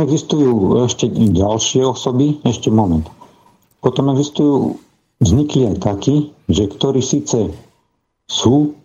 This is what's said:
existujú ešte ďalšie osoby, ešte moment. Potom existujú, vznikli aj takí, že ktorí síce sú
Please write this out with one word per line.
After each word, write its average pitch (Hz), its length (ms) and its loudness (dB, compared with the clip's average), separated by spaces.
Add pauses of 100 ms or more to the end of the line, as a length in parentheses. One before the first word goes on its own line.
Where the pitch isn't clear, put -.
existujú 123 800 2
ešte 117 240 -2
ďalšie 110 800 0
osoby, 135 560 0
ešte 123 240 -2
moment. 92 400 2 (720)
Potom 135 320 0
existujú, 143 640 0 (400)
vznikli 127 560 2
aj - 80 -6
takí, 107 340 -2 (300)
že 98 240 0
ktorí 135 320 -2
síce 120 480 -2 (760)
sú 147 580 0